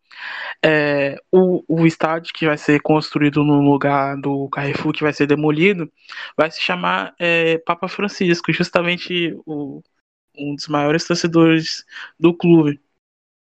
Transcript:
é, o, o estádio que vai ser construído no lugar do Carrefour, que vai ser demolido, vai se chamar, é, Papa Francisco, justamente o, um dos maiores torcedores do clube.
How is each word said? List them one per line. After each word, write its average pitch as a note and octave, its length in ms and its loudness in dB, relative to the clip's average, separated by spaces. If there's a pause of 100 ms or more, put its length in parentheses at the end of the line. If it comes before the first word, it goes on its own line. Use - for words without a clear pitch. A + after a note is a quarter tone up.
(640)
é, C#3+ 540 0 (160)
o, F#3 340 4
o E3 200 2
estádio E3 480 -2
que - 100 -4
vai D3 140 0
ser D3 220 2
construído D3+ 600 0
no C#3+ 200 4
lugar C#3 560 2
do C#3 320 -4
Carrefour, C#3+ 420 -4
que - 100 -10
vai D3 120 0
ser D3 120 0
demolido, D3+ 640 0 (460)
vai D#3 140 0
se - 100 -14
chamar, F3+ 580 -4
é, E3 380 2
Papa F3 320 -4
Francisco, F3 640 -2
justamente F3 840 -2 (120)
o, D3 340 -10 (560)
um C#3+ 180 -8
dos - 140 -10
maiores D3+ 380 0
torcedores E3 760 2 (360)
do E3+ 160 4
clube. D#3+ 440 4 (760)